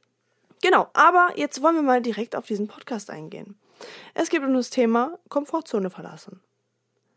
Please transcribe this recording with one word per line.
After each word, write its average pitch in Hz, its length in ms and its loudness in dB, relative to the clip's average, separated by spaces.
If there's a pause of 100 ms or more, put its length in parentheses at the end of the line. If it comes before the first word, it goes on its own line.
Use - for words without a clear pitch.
(600)
Genau, 330 320 4
aber 349 420 6
jetzt 285 260 -4
wollen 330 140 4
wir 311 60 0
mal 254 200 2
direkt 233 340 -4
auf 233 100 -6
diesen 208 220 -4
Podcast - 420 -10
eingehen. 160 480 -16 (560)
Es 330 160 -2
geht 311 140 0
um 269 100 2
das 254 160 0
Thema 240 480 2 (120)
Komfortzone 226 600 -4
verlassen. 170 520 -18 (760)